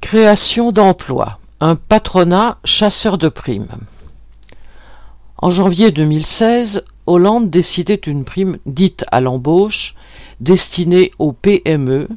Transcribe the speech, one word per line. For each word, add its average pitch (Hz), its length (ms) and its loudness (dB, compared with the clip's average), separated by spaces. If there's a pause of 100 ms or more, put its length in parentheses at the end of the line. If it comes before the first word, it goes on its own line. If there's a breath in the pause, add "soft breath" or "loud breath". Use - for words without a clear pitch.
Création 220 680 2
d'emplois. 190 680 0 (220)
Un 160 140 2
patronat 185 880 0
chasseur 202 540 -2
de 160 100 0
primes. 107 400 -6 (1700 soft breath)
En - 140 -2
janvier 185 400 2
deux 156 140 0
mille 151 200 0
seize, 226 580 -2 (220)
Hollande 196 440 2
décidait 175 460 -2
une 143 280 -6
prime 185 420 -4
dite 143 460 -2
à 120 80 2
l'embauche, 139 760 -2 (440 soft breath)
destinée 180 800 2
aux 151 140 -2
P 202 320 0
M 143 240 0
E 135 280 -2